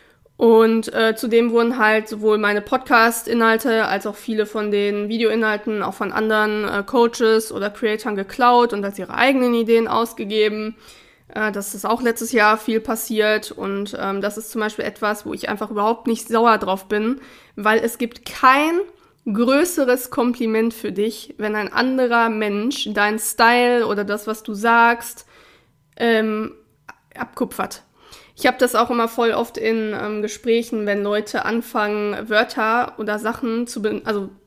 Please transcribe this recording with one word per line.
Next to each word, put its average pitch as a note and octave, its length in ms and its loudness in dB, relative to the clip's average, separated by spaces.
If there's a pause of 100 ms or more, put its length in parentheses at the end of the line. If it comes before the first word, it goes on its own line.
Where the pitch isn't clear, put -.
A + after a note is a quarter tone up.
(380)
Und, A3+ 560 6
äh, A3 220 2
zudem A#3 360 2
wurden A#3 280 2
halt G#3+ 280 2
sowohl G#3+ 300 0
meine G#3 240 0
Podcast-Inhalte A3+ 1300 2
als G3 180 -2
auch G#3 100 -6
viele G#3+ 300 -2
von G#3 240 -4
den G#3 380 0
Video-Inhalten G#3+ 760 0
auch F#3+ 140 -4
von G3+ 160 -6
anderen, G#3+ 540 0
äh, G3+ 200 -4
Coaches A3 680 2
oder G3+ 200 -6
Creatoren G#3+ 440 -4
geklaut A#3+ 580 2
und G3+ 100 -4
als G3 160 -8
ihre F3+ 160 -10
eigenen B3 400 2
Ideen A3+ 320 2
ausgegeben. G#3+ 880 -2 (540)
Äh, G#3+ 220 -4
das G3 220 -8
ist G3+ 120 -8
auch B3 160 0
letztes A3+ 300 -2
Jahr G#3+ 260 4
viel A3 220 -2
passiert G#3+ 720 0
und, G3 480 -6
ähm, G3 220 -4
das G#3 160 -4
ist A3 140 -12
zum A3 100 -4
Beispiel G#3+ 240 -4
etwas, G#3+ 400 -4
wo - 80 -6
ich - 160 -6
einfach G#3 220 -6
überhaupt G#3+ 340 0
nicht A3+ 220 -2
sauer A3+ 320 4
drauf F#3+ 280 -4
bin, A3 340 -2 (340)
weil G#3+ 240 2
es A3+ 180 -2
gibt - 280 -6
kein C#4+ 480 4 (580)
größeres B3+ 800 2
Kompliment A3+ 600 0
für G#3 200 -8
dich, G#3 480 -6
wenn G#3+ 160 -4
ein G#3 180 -4
anderer A#3+ 560 2
Mensch G#3+ 640 -2
dein G#3 240 0
Style A#3+ 680 2
oder G3+ 160 -2
das, G3+ 240 -6
was - 160 -8
du A3 100 -10
sagst, A#3 720 2 (720)
ähm, A3 560 0 (640)
abkupfert. - 640 -6 (540)
Ich - 100 -2
hab B3 140 2
das B3 160 2
auch A#3+ 160 2
immer A#3 160 0
voll A#3 240 0
oft - 260 -4
in, A3 420 -2
ähm, G#3+ 220 -6
Gesprächen, A3+ 640 -2
wenn G3+ 160 0
Leute G#3 420 -2
anfangen, G#3 840 -4
Wörter A3+ 720 0
oder G#3+ 180 -4
Sachen A3+ 480 -4
zu A#3 160 -10
ben-, G#3 240 -4
also G3+ 240 -4 (180)